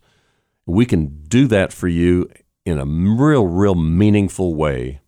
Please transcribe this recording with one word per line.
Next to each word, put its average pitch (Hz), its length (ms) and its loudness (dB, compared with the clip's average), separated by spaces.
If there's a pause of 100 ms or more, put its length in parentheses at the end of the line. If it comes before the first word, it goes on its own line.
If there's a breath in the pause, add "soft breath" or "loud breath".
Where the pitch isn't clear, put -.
(640)
We 104 220 0
can 76 400 -4
do 127 200 2
that 98 240 0
for - 160 -6
you 87 400 0 (380)
in 80 140 -2
a 69 60 -6
real, 110 600 2
real 92 300 0
meaningful 92 800 0
way 67 520 -6